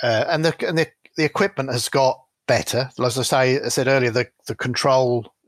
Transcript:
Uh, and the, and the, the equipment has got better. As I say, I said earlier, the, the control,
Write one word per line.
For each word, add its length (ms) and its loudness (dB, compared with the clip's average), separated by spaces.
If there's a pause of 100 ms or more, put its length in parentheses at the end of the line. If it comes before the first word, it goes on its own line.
Uh, 260 0
and 160 -2
the, 220 -2
and 120 -2
the, 100 0 (280)
the 80 -2
equipment 480 -2
has 160 -4
got 340 0 (240)
better. 520 0
As 200 0
I 40 -2
say, 380 2
I 80 -6
said 180 -2
earlier, 240 2
the, 180 -2 (180)
the 80 -8
control, 800 0 (160)